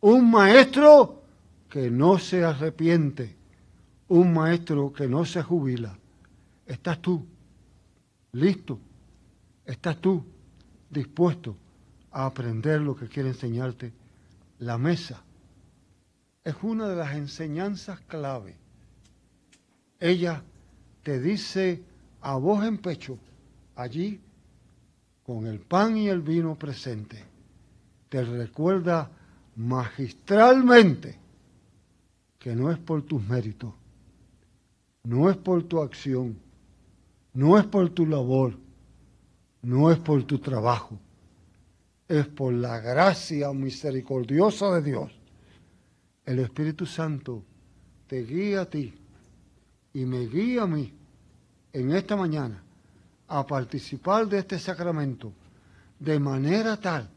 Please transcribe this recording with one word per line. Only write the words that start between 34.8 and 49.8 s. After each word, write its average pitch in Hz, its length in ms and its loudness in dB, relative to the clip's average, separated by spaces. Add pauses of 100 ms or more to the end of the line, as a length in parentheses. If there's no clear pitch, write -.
no 123 260 2
es 190 80 0
por 180 260 -2
tu 170 160 -4
acción, 127 600 -6 (920)
no 151 260 6
es 208 60 2
por 190 260 0
tu 170 160 0
labor, 131 500 0 (1040)
no 131 300 2
es 160 80 4
por 151 240 0
tu 143 160 -4
trabajo, 113 580 -4 (1120)
es 151 180 0
por 135 260 -6
la 120 280 -4
gracia 143 760 0
misericordiosa 139 1200 -2
de 170 80 0
Dios. 127 300 -6 (1120)
El 127 140 -4
Espíritu 151 480 -6
Santo 135 560 -8 (640)
te 127 160 -8
guía 190 380 -4
a 175 40 -6
ti 147 280 -8 (1000)